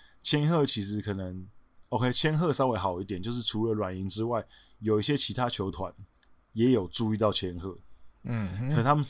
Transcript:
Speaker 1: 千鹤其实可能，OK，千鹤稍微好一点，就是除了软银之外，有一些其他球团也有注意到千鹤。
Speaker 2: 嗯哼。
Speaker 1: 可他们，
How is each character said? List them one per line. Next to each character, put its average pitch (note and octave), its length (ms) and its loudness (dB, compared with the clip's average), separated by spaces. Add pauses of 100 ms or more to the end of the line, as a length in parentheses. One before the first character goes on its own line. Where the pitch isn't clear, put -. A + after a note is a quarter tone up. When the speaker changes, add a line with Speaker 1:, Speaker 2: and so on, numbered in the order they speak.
(220)
Speaker 1:
千 D3 280 2
鹤 D#3+ 180 4
其 A2 160 2
实 G#2 180 -2
可 G2+ 140 -4
能， F#2 320 -8 (440)
OK， B2 200 0
千 D#3 260 2
鹤 D#3+ 160 2
稍 C3 140 2
微 A#2+ 100 0
好 F2+ 240 -2
一 G2 40 -4
点， F#2 180 -6
就 A2 80 -4
是 A#2+ 100 -2
除 A2+ 280 0
了 A2+ 60 0
软 F#2+ 220 -4
银 F#2+ 120 -6
之 A2 160 2
外， A#2 200 -4 (360)
有 G#2+ 180 2
一 G#2+ 60 0
些 D3 120 0
其 - 160 2
他 B2 160 -2
球 G2 220 -2
团 F2+ 240 -8 (580)
也 A#2+ 200 4
有 G2 160 2
注 A2 260 2
意 - 20 -4
到 G#2 140 2
千 F2+ 260 -4
鹤。 F2+ 220 -10 (460)
Speaker 2:
嗯 G2+ 340 -4
哼。 C3 160 -2
Speaker 1:
可 A#2 80 4
他 C#3+ 140 4
们， D3 140 0